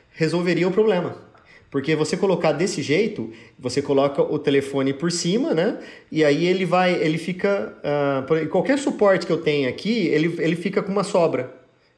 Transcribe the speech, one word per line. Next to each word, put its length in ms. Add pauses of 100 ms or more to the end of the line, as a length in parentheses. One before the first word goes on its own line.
(120)
Resolveria 560
o 20
problema. 460 (540)
Porque 260
você 200
colocar 360
desse 300
jeito, 500 (260)
você 220
coloca 400
o 180
telefone 540
por 180
cima, 440
né? 240 (340)
E 100
aí 220
ele 220
vai, 280
ele 220
fica, 560 (100)
ah, 440
por, 220
qualquer 300
suporte 460
que 80
eu 80
tenha 300
aqui, 380
ele, 320
ele 160
fica 260
com 100
uma 120
sobra. 500 (440)